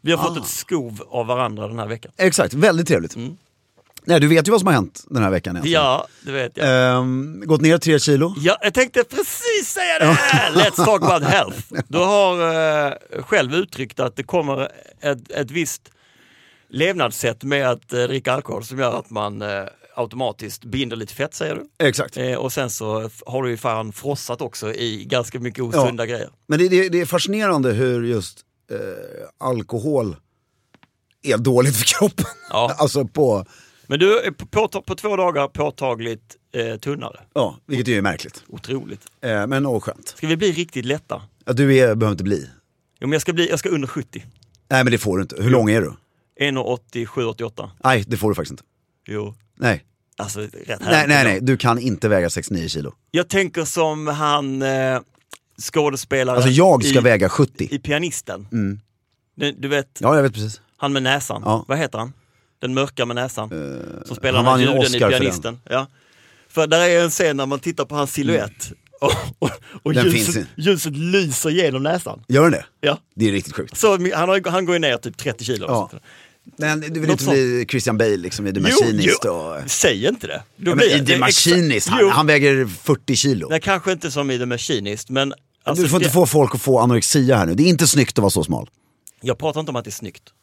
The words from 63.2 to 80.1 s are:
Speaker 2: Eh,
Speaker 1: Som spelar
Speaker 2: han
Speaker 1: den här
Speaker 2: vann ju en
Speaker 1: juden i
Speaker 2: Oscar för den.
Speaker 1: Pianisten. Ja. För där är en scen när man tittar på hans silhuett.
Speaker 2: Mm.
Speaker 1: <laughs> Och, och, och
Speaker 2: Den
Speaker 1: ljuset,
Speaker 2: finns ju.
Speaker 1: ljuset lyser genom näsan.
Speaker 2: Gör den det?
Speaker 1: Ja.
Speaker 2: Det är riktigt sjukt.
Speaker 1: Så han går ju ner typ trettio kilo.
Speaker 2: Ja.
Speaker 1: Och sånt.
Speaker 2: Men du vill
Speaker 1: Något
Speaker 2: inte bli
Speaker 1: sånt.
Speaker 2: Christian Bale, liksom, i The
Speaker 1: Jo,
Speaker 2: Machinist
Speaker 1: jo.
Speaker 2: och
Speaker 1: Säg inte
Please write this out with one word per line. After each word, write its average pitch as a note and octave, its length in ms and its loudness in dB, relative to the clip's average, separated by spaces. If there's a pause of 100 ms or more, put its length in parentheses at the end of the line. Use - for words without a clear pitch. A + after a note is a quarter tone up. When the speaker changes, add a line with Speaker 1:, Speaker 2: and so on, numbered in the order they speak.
Speaker 2:
Eh, C#2 540 -12
Speaker 1:
Som B2 100 -10
spelar B2+ 260 0
Speaker 2:
han - 20 2
Speaker 1:
den - 0 -
här B2+ 80 6
Speaker 2:
vann B2+ 80 6
ju B2 60 4
en - 60 2
Speaker 1:
juden C3 220 2
i - 20 0
Speaker 2:
Oscar B2 100 2
för - 40 4
den. B2+ 100 4
Speaker 1:
Pianisten. A#2 400 -4 (100)
Ja. C3 160 -2 (600)
För D#3+ 180 0
där D#3+ 220 4
är E3+ 160 6
en E3+ 60 0
scen D#3+ 260 0
när C#3 100 -2
man C#3 140 -4
tittar E3 240 -4
på C#3+ 100 -16
hans C#3+ 180 -2
silhuett. A#2+ 540 -2
Speaker 2:
Mm. - 100 -18 (240)
Speaker 1:
<laughs> - 0 -
Och, C#3 120 0 (260)
och, A#2+ 120 -2 (320)
och D3+ 120 -2
Speaker 2:
Den B2 100 4
Speaker 1:
ljuset, D#3 200 4 (100)
Speaker 2:
finns - 20 -2
ju. G#2+ 260 -8
Speaker 1:
ljuset D#3+ 340 0
lyser E3 540 0
genom D3+ 320 0
näsan. C#3+ 460 -4
Speaker 2:
Gör C3+ 140 6
den E3 100 6
det? F2 120 -4 (160)
Speaker 1:
Ja. C#3+ 180 0 (160)
Speaker 2:
Det G#2+ 140 2
är G2+ 40 2
riktigt F#2+ 220 -4
sjukt. - 220 -10
Speaker 1:
Så G#3 220 4 (520)
han F3+ 160 0
går F3 80 2
ju F3 40 2
ner C#3+ 180 2
typ A#2+ 200 -10
trettio A#2 280 -6
kilo. G#2+ 240 -4
Speaker 2:
Ja. A#2 160 0
Speaker 1:
Och - 60 -16
sånt. - 120 -20 (540)
Speaker 2:
Men D#3 240 -2
du D3+ 60 -10 (140)
vill - 20 -
Speaker 1:
Något D#3 180 0
Speaker 2:
inte C#3 120 0
bli B2+ 260 2
Speaker 1:
sånt. A#2 120 -4
Speaker 2:
Christian A#2 280 0
Bale, G#2+ 180 4
liksom, F2+ 300 -6
i F#2+ 60 -4
The G2 80 -2
Speaker 1:
Jo, - 20 0
Speaker 2:
Machinist A2+ 640 2
Speaker 1:
jo. G#2+ 80 0
Speaker 2:
och D#2+ 380 -6
Speaker 1:
Säg A#2+ 360 2
inte A3+ 200 -2